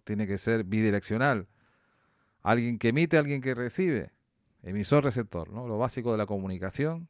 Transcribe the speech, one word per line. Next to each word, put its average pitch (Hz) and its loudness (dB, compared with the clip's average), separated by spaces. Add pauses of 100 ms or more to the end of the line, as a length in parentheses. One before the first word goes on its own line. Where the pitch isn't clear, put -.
tiene 104 -2
que 98 -2
ser 113 0
bidireccional. 110 2 (960)
Alguien 117 0
que 117 2
emite, 156 4
alguien 143 2
que 131 -2
recibe, 123 -2 (520)
emisor, 104 2
receptor, 107 -4
¿no? 117 -10
Lo 110 -4
básico 120 -2
de 107 0
la 104 0
comunicación 101 -4